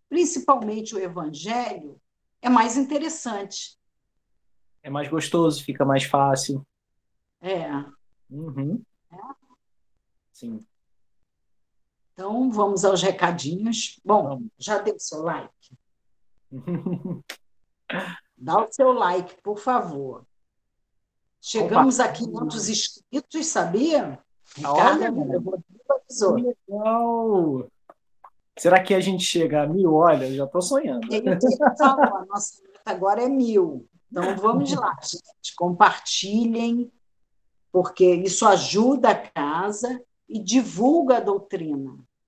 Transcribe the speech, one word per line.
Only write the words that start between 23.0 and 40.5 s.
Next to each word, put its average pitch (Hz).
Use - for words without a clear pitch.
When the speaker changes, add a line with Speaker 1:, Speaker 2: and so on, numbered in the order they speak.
Speaker 1:
sabia? 202
Speaker 2:
Olha, 147
Speaker 1:
Ricardo, -
Speaker 2:
mano. 285
Speaker 1:
eu 180
vou -
avisou. 226
Speaker 2:
Que 240
legal! 214
Será 180
que 185
a 190
gente 180
chega 156
a 147
mil? 170
Olha, 156
eu 135
já 139
tô 180
sonhando. 147
Speaker 1:
Ele 202
falou, 269
a 185
nossa 208
meta -
agora 196
é 254
mil. 208
Então, 185
vamos 240
lá, 202
gente. -
Compartilhem, 226
porque 185
isso 185
ajuda 226
a 196
casa 202
e 214
divulga 240